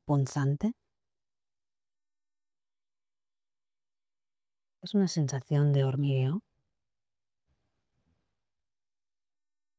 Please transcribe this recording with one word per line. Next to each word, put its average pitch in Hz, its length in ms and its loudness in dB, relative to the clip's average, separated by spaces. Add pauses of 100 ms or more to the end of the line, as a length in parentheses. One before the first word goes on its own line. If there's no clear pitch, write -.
punzante? 143 680 -2 (4000)
¿Es 180 140 -6
una 196 100 4
sensación 143 680 0
de 139 120 2
hormigueo? 135 580 0 (3250)